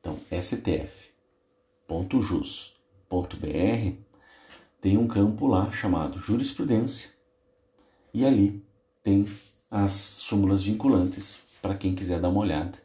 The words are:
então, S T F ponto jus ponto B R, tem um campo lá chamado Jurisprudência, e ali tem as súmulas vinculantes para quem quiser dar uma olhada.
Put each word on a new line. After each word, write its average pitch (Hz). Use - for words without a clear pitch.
então, 78
S 90
T -
F -
ponto 98
jus -
ponto 90
B 76
R, 98
tem 98
um 117
campo 107
lá 98
chamado 85
Jurisprudência, 120
e 117
ali 101
tem 101
as 101
súmulas 98
vinculantes 107
para 95
quem 95
quiser 90
dar 90
uma 95
olhada. 87